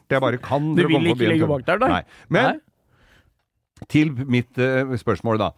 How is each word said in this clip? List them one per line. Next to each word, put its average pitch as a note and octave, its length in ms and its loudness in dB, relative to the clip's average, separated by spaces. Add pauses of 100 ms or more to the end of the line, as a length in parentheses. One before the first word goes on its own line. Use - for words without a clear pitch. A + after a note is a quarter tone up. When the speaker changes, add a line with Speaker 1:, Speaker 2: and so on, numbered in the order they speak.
Speaker 1:
jeg C3+ 160 0
bare B2 160 0
kan C#3+ 320 -2
Speaker 2:
<laughs> D3+ 40 -2
Du E3 60 4
Speaker 1:
for F3 60 2
å - 0 -
Speaker 2:
vil D#3+ 80 2
Speaker 1:
komme D#3+ 160 2
Speaker 2:
ikke D#3+ 60 0
Speaker 1:
forbi A#2+ 80 0
en A2 80 2
Speaker 2:
ligge D#3+ 100 2
Speaker 1:
tømmer-, D3 160 0
Speaker 2:
bak - 80 -6
der, G3+ 160 0
nei? C4 60 2
Speaker 1:
Nei. - 400 -4
Men G#3+ 180 2
Speaker 2:
Nei? - 1400 -12
Speaker 1:
til D3+ 240 2 (140)
mitt, B2 320 -2
eh, C3 400 0
spørsmål A2 420 -2
da. F#2 180 -2